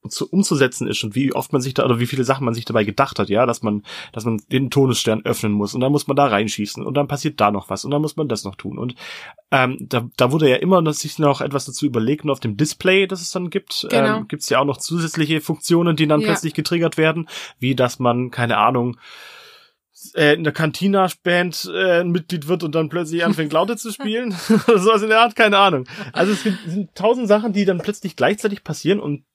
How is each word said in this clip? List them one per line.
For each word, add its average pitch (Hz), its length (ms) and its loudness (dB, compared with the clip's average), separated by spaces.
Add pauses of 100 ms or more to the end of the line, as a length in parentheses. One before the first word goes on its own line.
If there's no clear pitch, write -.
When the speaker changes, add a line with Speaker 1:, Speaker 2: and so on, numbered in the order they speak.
Speaker 1:
zu, - 220 -8
umzusetzen 143 580 0
ist 104 160 -6
und 104 120 -8
wie 135 180 -2
oft - 180 -6
man 139 100 0
sich 131 120 -8
da, - 100 -2
oder 120 160 0
wie 123 60 0
viele 131 180 -4
Sachen 131 220 -2
man 113 80 -2
sich 117 100 -8
dabei 110 220 0
gedacht 110 340 -2
hat, 98 80 -2
ja, 107 180 2
dass 117 160 -4
man, 104 220 -4 (300)
dass 110 100 -10
man 113 260 -2
den 131 200 -2
Todesstern 120 560 0
öffnen 113 260 -2
muss 101 220 -2
und 127 80 -4
dann 131 100 2
muss 147 160 0
man 135 80 0
da 143 120 4
reinschießen 104 580 -2
und - 80 -6
dann 139 160 -2
passiert 147 320 -4
da 104 100 4
noch 98 180 -6
was - 140 -6
und 135 80 -6
dann 147 100 0
muss 151 140 -4
man 151 140 -4
das 107 160 -4
noch 95 100 -10
tun - 220 -10
und, 123 180 -8 (560)
ähm, 131 300 2
da, 120 340 -4
da 127 160 4
wurde 156 180 4
ja 127 80 6
immer 180 240 4
noch, 156 120 0
sich - 260 -8
noch 143 220 2
etwas 135 240 -4
dazu 139 200 -6
überlegt 127 380 0
und 151 60 -2
auf 139 100 -2
dem 110 160 -4
Display, 185 500 2
das 180 160 -8
es 175 100 -10
dann 180 180 -6
gibt, - 400 -6
Speaker 2:
Genau. 220 300 2
Speaker 1:
ähm, 214 100 -10
gibt's - 180 -6
ja 127 120 2
auch 139 60 4
noch 139 120 0
zusätzliche 160 640 -2
Funktionen, 170 560 2
die 156 100 2
dann 151 140 4
Speaker 2:
Ja. - 60 0
Speaker 1:
plötzlich 156 260 0
getriggert 165 440 0
werden, 160 300 0 (320)
wie 127 160 0
dass 123 240 2
man, 123 320 0
keine 117 280 0
Ahnung, 123 380 2 (1160)
äh, 147 220 4
in 165 80 -6
der 147 100 0
Cantina-Band, 180 1200 0
äh, 180 280 2
ein 175 100 0
Mitglied 160 360 -4
wird 175 160 0
und 156 120 -4
dann 160 120 2
plötzlich 165 380 -2
anfängt, 160 260 0
Laute 190 260 0
zu 226 140 -10
spielen. 220 380 -4 (200)
<laughs> 220 180 4
Oder 220 120 8
sowas 208 220 4
in 220 80 -2
der 220 120 6
Art, 233 140 2
keine 208 220 6
Ahnung. 175 280 4 (280)
Also 190 200 2
es 190 100 -4
gibt, 196 240 -2
sind 180 280 -6
tausend 233 320 2
Sachen, 214 240 4
die 196 140 2
dann 180 140 2
plötzlich 196 360 -8
gleichzeitig 202 480 0
passieren 175 360 -2
und 147 360 -6